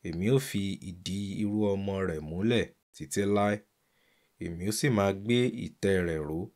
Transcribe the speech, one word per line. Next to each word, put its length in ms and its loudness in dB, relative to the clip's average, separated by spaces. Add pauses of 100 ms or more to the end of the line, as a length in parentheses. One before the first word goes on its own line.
Èmi 220 -2
ó 120 6
fi 220 -2 (200)
ìdí 360 -8 (180)
irú 300 0
ọmọ 280 0 (120)
rẹ̀ 160 -4
múlẹ̀ 440 0 (260)
títí 340 -4
láé. 300 2 (840)
Èmi 220 -6
ó 80 0
sì 180 0
máa 240 4
gbé 240 0 (240)
ìtẹ́ 420 0
rẹ̀ 200 -2
ró 160 -4 (160)